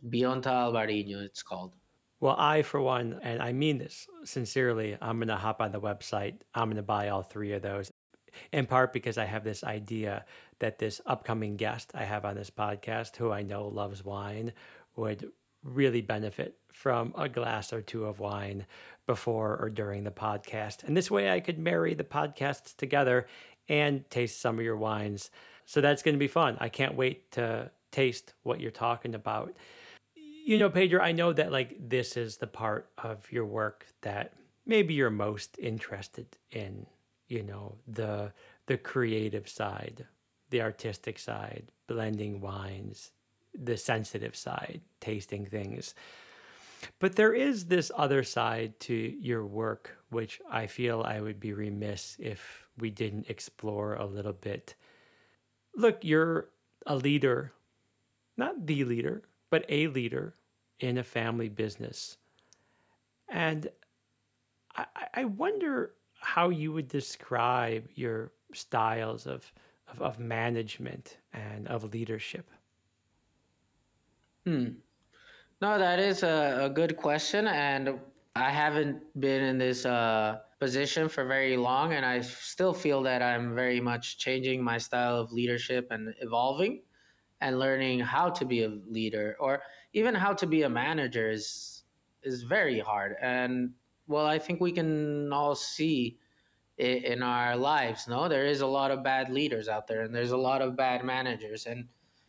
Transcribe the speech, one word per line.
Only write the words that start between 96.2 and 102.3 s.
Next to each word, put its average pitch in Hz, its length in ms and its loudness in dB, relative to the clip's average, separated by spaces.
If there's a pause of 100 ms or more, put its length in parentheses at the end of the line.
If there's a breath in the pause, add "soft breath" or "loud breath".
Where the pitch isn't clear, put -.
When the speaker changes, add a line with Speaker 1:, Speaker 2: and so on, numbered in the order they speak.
Speaker 1:
it 127 280 0
in 123 180 0
our 120 340 2
lives, 131 520 2
no? 147 200 0
There 139 180 4
is 143 140 2
a 139 60 2
lot 135 240 2
of 131 140 0
bad 131 260 2
leaders 127 380 0
out 107 180 -2
there, 113 160 0
and 113 100 -4
there's 120 200 0
a 127 40 4
lot 131 260 4
of 127 140 0
bad 127 280 2
managers, 120 640 -4
and 123 220 -8 (400 soft breath)